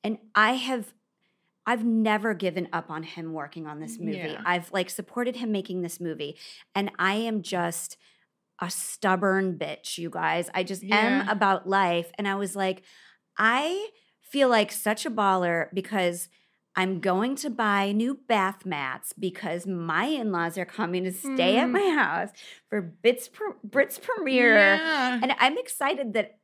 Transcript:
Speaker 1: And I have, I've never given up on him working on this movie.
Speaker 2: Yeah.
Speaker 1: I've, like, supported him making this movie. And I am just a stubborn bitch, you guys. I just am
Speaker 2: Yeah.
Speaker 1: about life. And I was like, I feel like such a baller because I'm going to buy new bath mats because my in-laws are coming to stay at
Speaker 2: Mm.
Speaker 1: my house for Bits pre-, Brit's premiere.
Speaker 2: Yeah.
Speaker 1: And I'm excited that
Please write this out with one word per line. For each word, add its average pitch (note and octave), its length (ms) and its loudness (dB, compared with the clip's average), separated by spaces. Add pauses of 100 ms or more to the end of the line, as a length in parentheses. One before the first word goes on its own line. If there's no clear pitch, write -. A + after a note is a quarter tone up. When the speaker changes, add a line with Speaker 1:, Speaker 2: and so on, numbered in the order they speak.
Speaker 1:
And A3 160 -2 (160)
I G#3+ 200 6
have, B3 380 -4 (720)
I've A3+ 180 0
never A3 500 2
given F3 380 -2
up E3 180 -6
on D#3+ 140 -8
him E3 280 -12
working D#3 360 -10
on D3+ 100 -14
this D#3 200 -12
movie. F3+ 180 -6
Speaker 2:
Yeah. D#3+ 280 -8
Speaker 1:
I've, F3 280 -2
like, F#3 180 0
supported A#3+ 460 -4
him A#3 160 -4
making F#3+ 300 -2
this E3+ 180 -8
movie. D#3 360 -8 (380)
And G3+ 240 0
I F#3+ 160 2
am A3 280 -2
just E3+ 540 -4 (640)
a F3+ 100 -6
stubborn F#3+ 880 0
bitch, - 400 -8
you E3+ 120 -6
guys. E3+ 440 -2
I F#3+ 100 0
just F#3+ 180 -8
am F#3+ 60 -12
Speaker 2:
Yeah. A3 420 2
Speaker 1:
about G3 380 2
life. F3 500 2
And G3+ 80 -2
I G3 80 0
was G3 220 -4
like, F#3+ 260 -2 (560)
I D4+ 520 2 (300)
feel C#4 280 2
like A3 240 4
such - 340 -2
a - 40 -4
baller F#3 640 2
because F3+ 560 -2 (480)
I'm F#3 240 0
going G3 360 2
to D4 140 -6
buy G3+ 420 2
new A#3 220 2 (140)
bath G3 360 2
mats C#3+ 480 -6
because F3 540 -6
my E3+ 380 -2
in-laws G3+ 520 -2
are F#3 80 -4
coming F3+ 400 -2
to F#3 80 -4
stay B3+ 460 2
at B3+ 100 2
Speaker 2:
Mm. B3 40 0
Speaker 1:
my G4 180 2 (120)
house F3 280 -2 (380)
for G#3+ 120 -2
Bits A3+ 480 0
pre-, G#4+ 240 -8 (120)
Brit's B3+ 340 0
premiere. C4 580 2
Speaker 2:
Yeah. B3+ 680 4
Speaker 1:
And C4 160 0
I'm C#4 200 4
excited C#4 560 -4
that G#3 300 -2